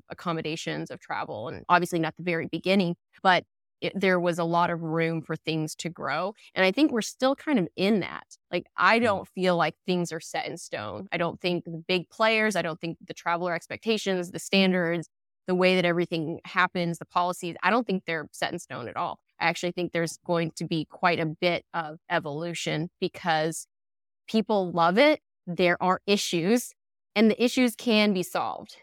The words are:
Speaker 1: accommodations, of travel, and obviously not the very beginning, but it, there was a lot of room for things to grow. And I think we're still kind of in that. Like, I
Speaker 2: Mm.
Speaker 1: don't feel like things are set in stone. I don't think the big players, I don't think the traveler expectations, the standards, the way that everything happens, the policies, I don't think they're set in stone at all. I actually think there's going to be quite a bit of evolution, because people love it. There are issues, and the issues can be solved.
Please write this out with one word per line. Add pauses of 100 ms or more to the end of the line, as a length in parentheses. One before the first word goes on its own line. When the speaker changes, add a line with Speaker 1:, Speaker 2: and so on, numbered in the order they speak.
Speaker 1:
accommodations,
of
travel,
and
obviously
not
the
very
beginning, (260)
but (360)
it,
there
was
a
lot
of
room
for
things
to
grow. (220)
And
I
think
we're
still
kind
of
in
that. (140)
Like, (120)
I
Speaker 2:
Mm.
Speaker 1:
don't
feel
like (100)
things
are
set
in
stone.
I
don't
think
the
big
players,
I
don't
think
the
traveler
expectations,
the
standards, (380)
the
way
that
everything
happens,
the
policies,
I
don't
think
they're
set
in
stone
at
all. (200)
I
actually
think
there's
going
to
be
quite
a
bit
of (100)
evolution, (120)
because (600)
people
love
it. (240)
There
are
issues, (420)
and
the
issues
can
be
solved.